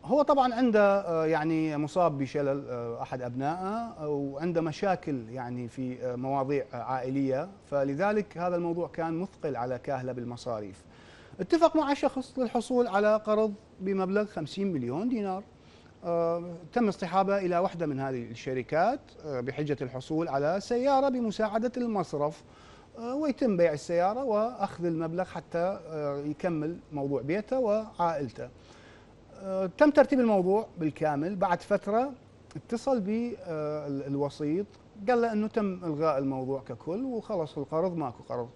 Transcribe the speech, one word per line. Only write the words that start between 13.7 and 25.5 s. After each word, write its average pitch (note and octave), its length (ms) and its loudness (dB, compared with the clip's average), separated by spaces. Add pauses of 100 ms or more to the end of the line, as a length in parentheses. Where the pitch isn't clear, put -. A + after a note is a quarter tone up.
بمبلغ F#3+ 460 0
خمسين F#3+ 480 -4
مليون C#3+ 360 -2
دينار. G3+ 340 -2 (600)
آه، E3+ 400 0 (300)
تم A#3+ 140 4
اصطحابه F#3+ 500 2
إلى F3+ 200 2
واحدة F3 280 0
من C#3 140 -2
هذه B2+ 320 -4
الشركات، D3+ 680 0 (260)
آه، C#3 140 -4
بحجة C3+ 420 -2
الحصول C#3 460 -4
على D3 320 0
سيارة C4+ 500 2
بمساعدة A3+ 680 0
المصرف، E3+ 680 -2 (560)
آه، A#3+ 160 -6
ويتم C#4 420 2
بيع E3+ 160 6
السيارة F3 500 0
وأخذ G#3+ 640 -2
المبلغ E3 380 0
حتى، F3+ 640 -2